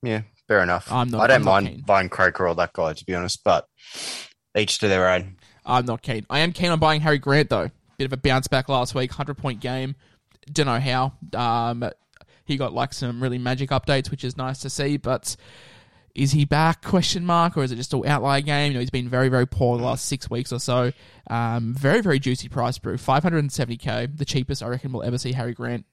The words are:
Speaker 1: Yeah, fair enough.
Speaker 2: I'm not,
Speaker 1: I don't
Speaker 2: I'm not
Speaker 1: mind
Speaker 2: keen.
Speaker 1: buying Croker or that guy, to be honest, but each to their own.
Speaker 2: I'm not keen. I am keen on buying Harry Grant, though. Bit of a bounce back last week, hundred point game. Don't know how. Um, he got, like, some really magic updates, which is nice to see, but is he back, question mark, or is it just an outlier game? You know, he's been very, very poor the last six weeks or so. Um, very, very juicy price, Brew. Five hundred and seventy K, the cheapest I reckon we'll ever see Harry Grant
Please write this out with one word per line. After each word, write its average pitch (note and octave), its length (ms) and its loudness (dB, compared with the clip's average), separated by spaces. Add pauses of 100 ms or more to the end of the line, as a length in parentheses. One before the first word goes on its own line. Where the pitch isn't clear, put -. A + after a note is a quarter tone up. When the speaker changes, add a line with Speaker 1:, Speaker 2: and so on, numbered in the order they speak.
Speaker 1:
Yeah, A2 180 -2 (260)
fair G#2 120 6
enough. F2 300 0
Speaker 2:
I'm B2 180 0
not, A2+ 120 0
Speaker 1:
I A#2 60 4
don't C3 80 8
Speaker 2:
I'm A#2+ 100 6
not F#2+ 60 4
Speaker 1:
mind G2 180 4
Speaker 2:
keen. C2 180 -14
Speaker 1:
buying F#2+ 220 4
Croker F#2 360 2
or E2+ 100 0
that E2+ 180 -2
guy, E2 180 0
to - 140 -12
be F#2 100 -4
honest, F2 260 -4
but F2 280 2 (840)
each G#2 260 0
to G#2+ 100 2
their F#2 200 4
own. F#2 280 -2 (280)
Speaker 2:
I'm B2+ 200 2
not A2+ 160 -6
keen. A2+ 280 -6
I C#3+ 100 0
am E3 120 2
keen F3 200 0
on D#3+ 80 2
buying D#3 200 4
Harry D3+ 200 2
Grant, C#3+ 300 4
though. G2 220 0 (260)
Bit C#3 60 -2
of C3+ 80 -2
a C3+ 60 -4
bounce C3 320 2
back C3 180 0
last B2+ 260 0
week, C3 200 -2
hundred C#3 220 -6
point B2 260 -6
game. C3 340 -4 (560)
Don't D3 140 2
know B2 160 2
how. C3 320 0 (200)
Um, A#2 560 0 (540)
he C#3 140 -4
got, C3 160 -4
like, B2 200 -2
some B2 300 -6
really B2+ 140 -2
magic B2+ 320 -2
updates, C3+ 420 0
which C#3 140 -8
is B2+ 100 -6
nice C3 280 -6
to C3+ 60 -8
see, D3 280 -2
but - 400 -4 (760)
is C#3 200 2
he D3 100 6
back, D#3 400 2
question F3+ 420 0
mark, E3+ 300 2
or D3 80 0
is B2+ 80 -2
it A#2 60 -6
just B2+ 160 -6
an C3+ 120 0
outlier C#3 360 2
game? D3 320 0
You - 0 -
know, B2+ 80 -2
he's B2+ 80 -4
been B2 180 -2
very, B2+ 220 2
very B2+ 180 4
poor A#2+ 300 2
the A#2 80 -2
last B2 240 -2
six - 200 -6
weeks B2 220 -4
or A#2+ 80 -4
so. B2 320 2 (380)
Um, A#2 440 -2
very, C#3 280 4
very D#3+ 180 2
juicy C3 300 -4
price, B2 280 -2
Brew. A#2 200 -6
Five D3+ 260 2
hundred E3+ 140 2
and D3 160 0
seventy A#2+ 240 -4
K, A#2 360 -4
the D#3 120 -4
cheapest C3+ 360 -4
I G#2+ 60 -8
reckon B2+ 240 -6
we'll B2 120 -6
ever B2 140 -2
see B2 140 -4
Harry B2 220 -4
Grant A#2+ 380 -6